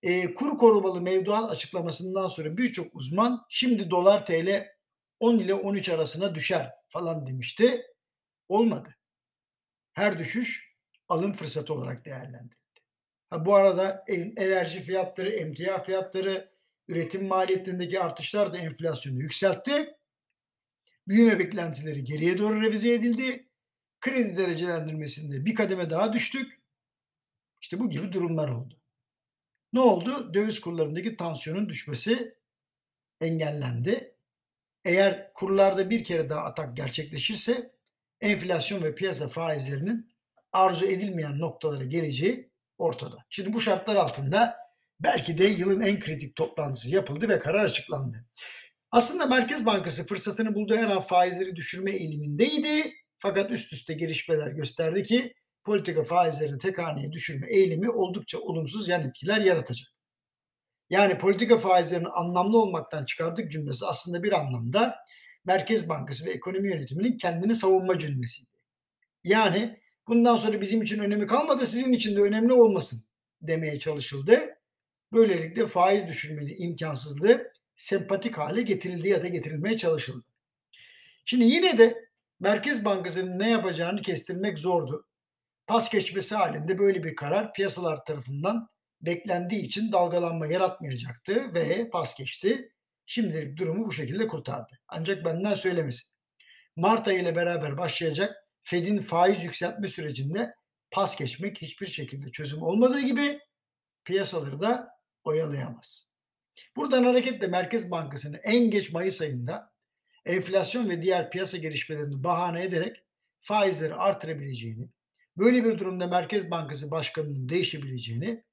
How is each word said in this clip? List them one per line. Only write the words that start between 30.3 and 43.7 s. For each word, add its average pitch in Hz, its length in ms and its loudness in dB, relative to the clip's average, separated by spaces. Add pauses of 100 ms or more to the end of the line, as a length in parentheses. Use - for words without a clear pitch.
Döviz 208 280 0
kurlarındaki 170 560 -4
tansiyonun 170 520 -4
düşmesi 214 680 -4 (840)
engellendi. 151 920 -4 (720)
Eğer 190 480 2
kurlarda 196 560 4
bir 226 140 0
kere 160 260 -2
daha 151 120 -4
atak 135 360 -6
gerçekleşirse 156 920 -2 (500)
enflasyon 185 600 0
ve 151 120 -2
piyasa 151 340 -4
faizlerinin 156 840 -4 (420)
arzu 185 320 4
edilmeyen 180 540 -2
noktalara 151 440 -4
geleceği 156 680 -2 (260)
ortada. - 520 -4
Şimdi 202 240 -6
bu 226 80 0
şartlar 208 340 0